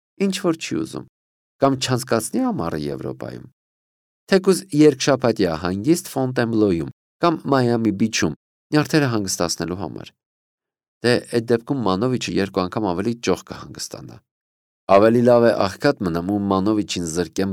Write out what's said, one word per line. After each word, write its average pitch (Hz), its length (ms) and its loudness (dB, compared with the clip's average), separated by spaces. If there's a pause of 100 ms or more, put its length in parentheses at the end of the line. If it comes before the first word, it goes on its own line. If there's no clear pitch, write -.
(200)
Ինչ 196 160 -2
որ 170 200 0
չի - 180 -10
ուզում, 73 300 -8 (580)
կամ 135 140 4
չանցկացնի 127 640 -4
ամառը 98 380 -4
Եվրոպայում։ 65 640 -10 (840)
Թեկուզ 190 300 2 (120)
երկշաբաթյա 131 840 4
հանգիստ 98 540 -2
Ֆոնտենբլոյում 113 800 0 (320)
կամ 170 220 0
Մայամի 120 500 2
Բիչում 98 400 -2 (360)
նյարդերը 147 400 2
հանգստացնելու 92 720 -4
համար։ 57 300 -12 (960)
Դե, 120 100 4 (120)
այդ 117 200 -2
դեպքում 120 340 -2
Մանովիչը 110 540 -2
երկու 95 300 0
անգամ 107 220 -4
ավելի 98 300 -2
ճոխ 92 300 0
կհանգստանա։ - 720 -16 (720)
Ավելի 110 340 6
լավ 120 220 6
է 113 120 6
աղքատ 117 460 -2
մնամ 87 280 -4
ու 101 120 0
Մանովիչին 98 640 0
զրկեմ 87 460 -4